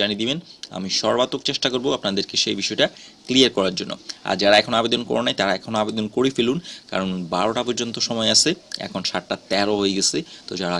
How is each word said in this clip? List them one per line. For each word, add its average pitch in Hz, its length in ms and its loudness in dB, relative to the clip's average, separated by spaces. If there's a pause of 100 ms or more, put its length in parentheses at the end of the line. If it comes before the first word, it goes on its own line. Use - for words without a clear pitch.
জানিয়ে 104 220 0
দিবেন, 135 160 -2 (380)
আমি 95 120 -6 (120)
সর্বাত্মক 131 480 0
চেষ্টা 143 240 -2
করব 123 140 -2 (120)
আপনাদেরকে 98 440 -4
সেই 110 180 -2
বিষয়টা 110 260 0 (400)
ক্লিয়ার 127 300 6
করার 95 220 2
জন্য। - 140 -8 (360)
আর 98 140 0
যারা 101 160 8
এখনও 113 240 2
আবেদন 120 260 0
করে 120 180 0
নাই 131 140 -2
তারা 98 180 2
এখনও 113 260 -4
আবেদন 110 220 -2 (100)
করে 127 200 4
ফেলুন, 123 220 2 (320)
কারণ 95 180 -2 (260)
বারোটা 110 340 0
পর্যন্ত 117 280 -4 (120)
সময় 113 280 0
আছে, - 140 4 (360)
এখন 98 140 -6 (100)
সাতটা 92 260 -4 (140)
তেরো 101 300 2
হয়ে 98 180 2
গেছে। - 200 0 (300)
তো - 120 -10
যারা 90 200 -2